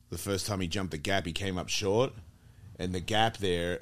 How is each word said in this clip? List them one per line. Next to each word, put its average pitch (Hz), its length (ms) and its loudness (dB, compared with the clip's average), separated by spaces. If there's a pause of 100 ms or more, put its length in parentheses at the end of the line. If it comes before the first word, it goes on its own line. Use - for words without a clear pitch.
The 90 80 -8
first 98 300 0
time 101 140 0
he 90 60 0
jumped 95 240 -2
the 82 60 -4
gap, 95 280 2
he 85 60 -4
came 95 260 -4
up 82 120 -4
short. 107 420 2 (680)
And 92 140 -2
the 92 60 -2
gap 110 380 2
there, 87 440 2